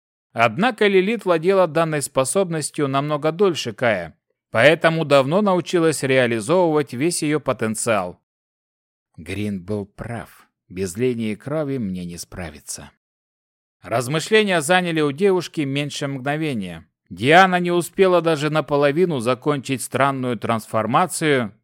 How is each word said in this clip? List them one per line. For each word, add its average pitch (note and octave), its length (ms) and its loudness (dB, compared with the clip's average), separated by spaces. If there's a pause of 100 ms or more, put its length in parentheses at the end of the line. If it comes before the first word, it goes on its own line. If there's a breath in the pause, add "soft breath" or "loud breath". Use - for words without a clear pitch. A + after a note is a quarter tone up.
(340)
Однако D3+ 540 2
Лилит G3 380 2
владела F3+ 420 2
данной D#3 340 0
способностью D#3 880 -2
намного D3 440 -2
дольше E3 420 0
Кая, F#2+ 440 -2 (320)
поэтому D#3+ 560 4
давно C#3+ 360 2
научилась E3+ 640 0
реализовывать C3 920 2
весь C#3+ 300 -2
ее D3+ 160 0
потенциал. A2 840 -2 (960)
Грин G2 460 -6
был G2+ 220 -4
прав. - 640 -14 (240)
Без F#2+ 240 -6
линии A#2 400 -2
крови C#3 440 -6
мне F#2 260 -6
не E2+ 120 -12
справиться. D#2 760 -14 (920)
Размышления D#3+ 800 0
заняли E3+ 400 0
у D3 100 2
девушки F3 500 0
меньше C#3+ 460 -4
мгновения. C3+ 800 -6 (220)
Диана F3 500 4
не F3 120 0
успела F3 500 2
даже D3+ 280 0
наполовину D3 720 2
закончить B2+ 640 -2
странную B2+ 580 -2
трансформацию, A#2 1160 0 (100)